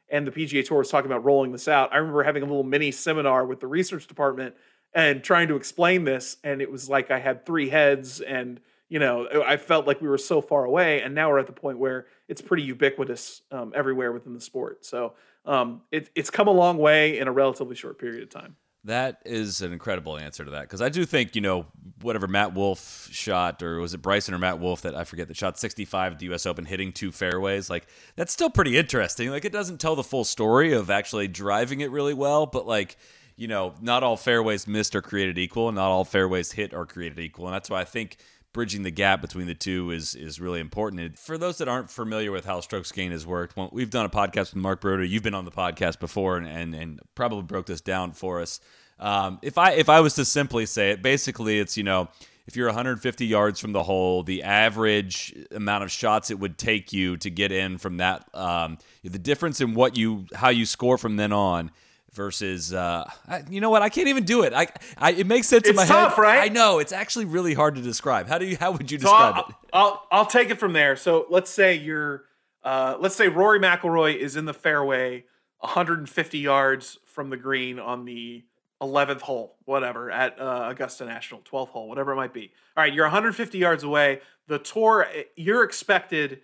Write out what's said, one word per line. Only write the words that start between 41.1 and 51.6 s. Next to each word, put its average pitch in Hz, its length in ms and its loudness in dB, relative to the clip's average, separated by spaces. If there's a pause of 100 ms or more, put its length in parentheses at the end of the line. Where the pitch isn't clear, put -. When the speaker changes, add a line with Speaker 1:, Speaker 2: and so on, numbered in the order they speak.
Speaker 2:
for 160 220 -12
those 175 220 -6
that 147 80 -4
aren't 123 240 -6
familiar 110 400 -6
with 95 120 -6
how 95 160 -6
strokes 92 320 -10
gained 92 200 -6
has 80 120 -8
worked, 87 320 -8
well, 95 160 -8
we've 113 200 -6
done 120 120 -2
a 98 60 -4
podcast 101 420 -2
with - 40 -18
Mark 95 260 -4
Broder. 95 220 0
You've 98 180 -2
been 101 140 -4
on 92 100 -8
the 85 60 -16
podcast 87 480 -4
before 92 380 -2
and, 85 100 -8
and, 82 260 -10
and 80 260 -12 (140)
probably 110 300 -4
broke 92 240 -8
this 85 140 -8
down 92 320 -4
for 90 280 -6
us. - 180 -10 (400)
Um, 98 440 -2
if 135 160 -2
I, 180 140 6
if 156 160 4
I 160 100 10
was 151 160 6
to 135 100 0
simply 120 400 0
say 101 240 2
it, 98 140 -2
basically 120 560 0
it's, 101 180 -4